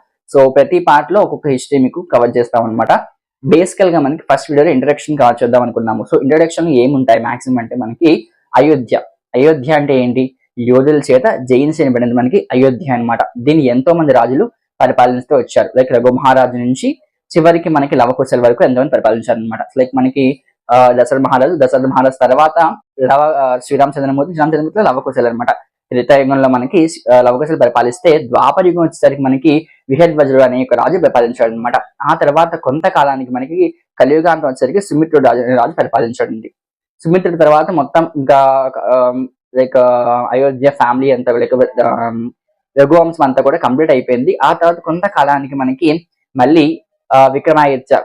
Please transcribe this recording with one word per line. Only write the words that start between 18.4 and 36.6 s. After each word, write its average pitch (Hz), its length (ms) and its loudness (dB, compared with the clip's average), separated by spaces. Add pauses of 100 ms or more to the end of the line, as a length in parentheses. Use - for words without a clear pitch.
వరకు 120 220 2
ఎంతమంది 131 260 0
పరిపాలించారు 113 500 -2
అనమాట. 113 220 -8
Like 127 340 -4
మనకి, 131 480 -2 (280)
ఆ, 127 200 4
దశరథ 127 280 0
మహారాజు, 135 360 0
దశరథ 131 300 0
మహారాజు 131 360 0
తర్వాత 156 540 2 (260)
లవ-, 143 340 2
ఆ, 127 300 -2
శ్రీరామచంద్రమూర్తి, 139 680 -2
శ్రీరామచంద్రమూర్తిలో 156 500 -2
లవకుశలు 131 440 -2
అనమాట. 117 240 -4 (400)
త్రేతాయుగంలో 135 580 2
మనకి, 131 380 0 (260)
ఆ, 123 80 6
లవకుశలు 139 360 0
పరిపాలిస్తే, 123 600 2
ద్వాపర 139 500 0
యుగం 170 140 0
వచ్చేసరికి 139 400 0
మనకి 139 460 0 (220)
విహద్వజ్రుడు 139 540 2
అనే 127 180 0
ఒక 127 120 -2
రాజు 127 240 0
పరిపాలించాడు 120 540 0
అనమాట. 117 220 -8 (300)
ఆ 147 100 0
తర్వాత 165 420 0
కొంతకాలానికి 139 760 -2
మనకి 160 420 -4 (260)
కలియుగాంతం 156 480 0
వచ్చేసరికి 135 340 -2
సుమిత్రుడు 151 460 0
రాజు 120 120 0
అనే 123 160 -2
రాజు 120 160 0
పరిపాలించాడండి. 113 800 -4 (520)